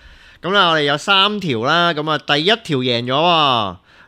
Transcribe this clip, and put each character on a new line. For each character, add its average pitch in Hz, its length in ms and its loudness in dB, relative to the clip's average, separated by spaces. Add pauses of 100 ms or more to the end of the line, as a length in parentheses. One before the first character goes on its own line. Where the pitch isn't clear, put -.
(420)
咁 170 100 -6
啦， 196 180 4
我 160 60 2
哋 151 60 0
有 147 160 0
三 202 420 0
條 139 240 -4
啦， 170 300 0
咁 151 160 -4
啊， 151 80 0
第 147 240 -2
一 165 40 -6
條 208 340 0
贏 123 260 -2
咗 127 80 -4
喎， 139 640 2 (320)